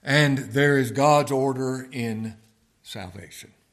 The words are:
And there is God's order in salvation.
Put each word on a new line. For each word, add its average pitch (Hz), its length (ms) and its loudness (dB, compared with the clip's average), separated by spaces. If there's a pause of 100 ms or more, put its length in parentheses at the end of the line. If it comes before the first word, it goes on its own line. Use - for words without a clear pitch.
And 143 360 2
there 139 400 2
is 123 140 0
God's 143 400 4
order 131 600 -2
in 113 460 -6 (440)
salvation. 92 720 -16 (180)